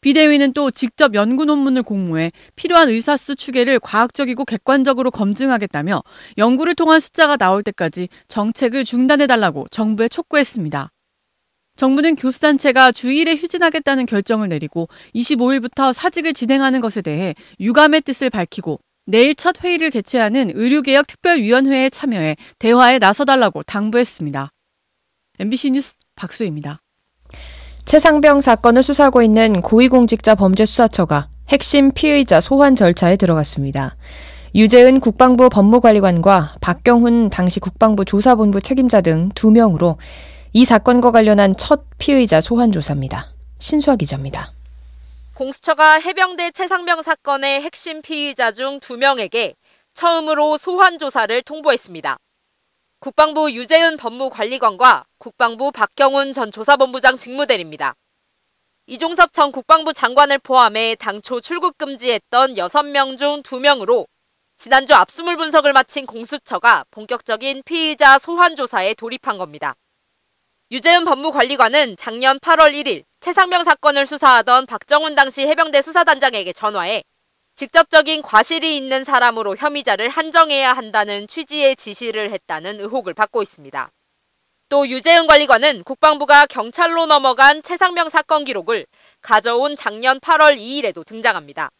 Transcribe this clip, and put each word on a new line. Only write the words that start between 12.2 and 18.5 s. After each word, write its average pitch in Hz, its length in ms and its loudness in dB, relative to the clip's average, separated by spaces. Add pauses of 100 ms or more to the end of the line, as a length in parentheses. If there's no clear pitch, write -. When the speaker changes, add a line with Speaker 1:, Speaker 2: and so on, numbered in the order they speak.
Speaker 1:
주 247 220 -4
일 320 160 0
회 330 80 0
휴진하겠다는 302 720 -2
결정을 214 420 -2
내리고 160 400 -6 (240)
이십오 247 400 0
일부터 262 400 -2
사직을 330 420 -4
진행하는 262 460 0
것에 220 200 -6
대해 160 340 -6 (260)
유감의 294 400 2
뜻을 269 280 -6
밝히고 175 520 -8 (260)